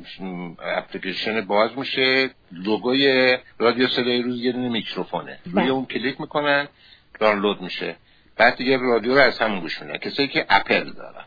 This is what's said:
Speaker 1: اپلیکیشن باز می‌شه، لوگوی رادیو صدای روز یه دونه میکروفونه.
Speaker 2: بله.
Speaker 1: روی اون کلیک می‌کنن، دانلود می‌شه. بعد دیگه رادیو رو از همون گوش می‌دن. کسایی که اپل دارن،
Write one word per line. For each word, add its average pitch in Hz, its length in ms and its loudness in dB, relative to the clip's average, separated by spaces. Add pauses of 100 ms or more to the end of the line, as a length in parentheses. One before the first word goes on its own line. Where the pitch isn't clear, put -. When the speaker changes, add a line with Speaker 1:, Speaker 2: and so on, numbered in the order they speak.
(600)
Speaker 1:
اپلیکیشن 92 800 -6
باز 107 360 0
می‌شه، 131 520 0 (220)
لوگوی 127 840 2 (220)
رادیو 120 280 4
صدای 123 340 0
روز 120 200 -4
یه 123 100 0
دونه 123 180 -2
میکروفونه. 92 760 -6
Speaker 2:
بله. - 180 0
Speaker 1:
روی 127 60 0
اون 131 160 0
کلیک 135 360 -6
می‌کنن، 143 460 0 (520)
دانلود 101 420 2
می‌شه. 87 340 -8 (420)
بعد 120 180 6
دیگه 131 220 2
رادیو 123 380 2
رو 139 60 6
از 123 180 4
همون 107 200 0
گوش 78 220 -8
می‌دن. 76 160 -10
کسایی 131 300 -4
که - 220 -2
اپل 98 340 4
دارن، - 440 -14